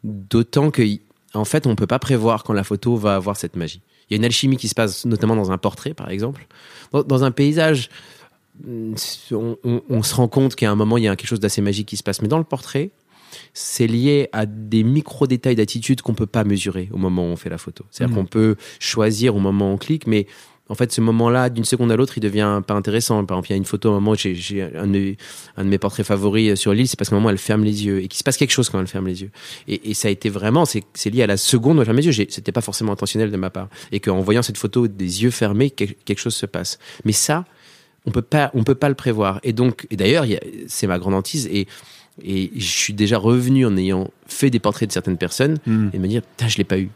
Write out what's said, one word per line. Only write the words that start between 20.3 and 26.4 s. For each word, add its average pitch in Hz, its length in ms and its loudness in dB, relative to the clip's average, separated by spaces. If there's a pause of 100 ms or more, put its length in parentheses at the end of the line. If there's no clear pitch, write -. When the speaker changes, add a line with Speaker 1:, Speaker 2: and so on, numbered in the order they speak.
Speaker 1:
en 104 60 -6
fait, 120 160 0
ce - 100 -2
moment-là, 117 480 4
d'une 117 160 -2
seconde 123 280 2
à 110 40 4
l'autre, 135 220 0
il - 20 -4
devient 104 460 0
pas 104 80 -2
intéressant. 104 500 0
Par 92 120 -4
exemple, 90 140 -4
il - 20 0
y - 20 0
a - 40 0
une 95 60 -2
photo, 107 260 0
à - 20 2
un - 40 2
moment, 104 200 2
j'ai, 95 180 -2
j'ai 95 300 -6
un 85 240 -6
de, 98 260 0 (420)
un 98 80 -4
de 98 40 2
mes 98 100 2
portraits 101 260 -2
favoris, 104 480 2